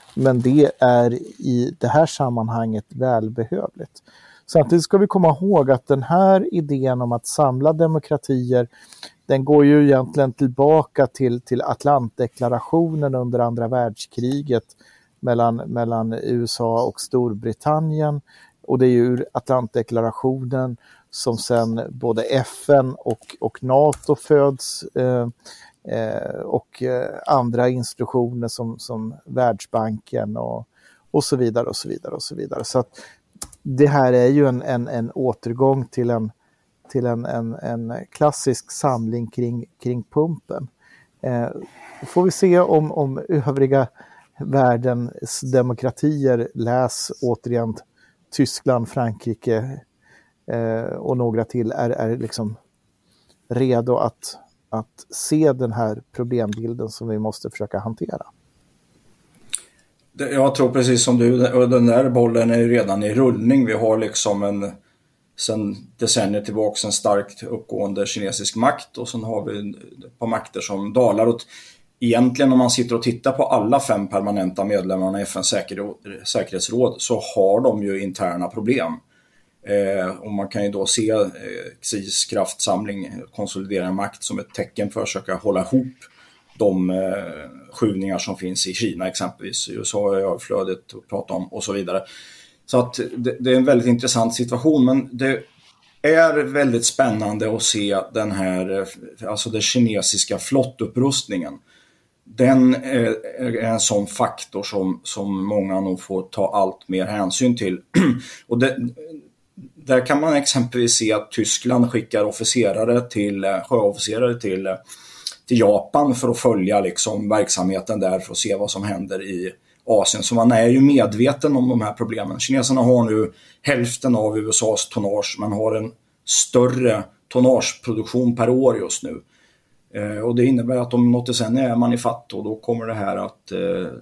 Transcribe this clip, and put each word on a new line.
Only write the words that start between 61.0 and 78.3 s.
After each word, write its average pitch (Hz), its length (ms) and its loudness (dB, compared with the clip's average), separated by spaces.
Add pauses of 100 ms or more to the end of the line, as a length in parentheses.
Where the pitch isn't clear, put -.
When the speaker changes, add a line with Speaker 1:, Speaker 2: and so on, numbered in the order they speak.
Speaker 2:
som 123 140 4
du, 123 360 4
och 127 160 4
den 123 160 6
där 123 240 6
bollen 117 420 4
är 117 60 4
ju 117 120 4
redan 104 340 2
i 107 100 -2
rullning. 123 520 4
Vi 110 80 0
har 110 240 2
liksom 104 460 -2
en, 101 280 -4 (680)
sen 104 360 -4 (220)
decennier 104 440 0
tillbaka 107 460 -4
en 104 40 -4
starkt 101 520 -2
uppgående 101 600 -6
kinesisk 101 500 -6
makt, 131 420 -2
och 120 120 -10
sen 113 140 -8
har 110 220 -6
vi 104 240 -8
ett - 500 -20
par 117 80 -4
makter - 340 -6
som 101 320 -6
dalar. 110 340 4
Och 117 140 0 (580)
egentligen, 123 520 4
om 127 60 6
man 127 120 4
sitter 120 260 0
och 117 80 -2
tittar 120 280 0
på 139 120 0
alla 120 360 2
fem 104 280 -2
permanenta 98 560 -2
medlemmarna 95 560 0
i 101 40 -4
F - 120 -8
N:s 95 180 -2 (720)
säkerhetsråd, 110 760 0
så 117 200 -2 (140)
har 101 260 4
de 110 220 2
ju 98 180 -4
interna 90 460 -4